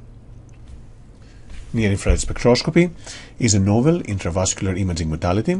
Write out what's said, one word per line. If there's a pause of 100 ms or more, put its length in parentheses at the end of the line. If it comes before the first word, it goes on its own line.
(1700)
Near-infrared
spectroscopy (480)
is
a
novel
intravascular
imaging
modality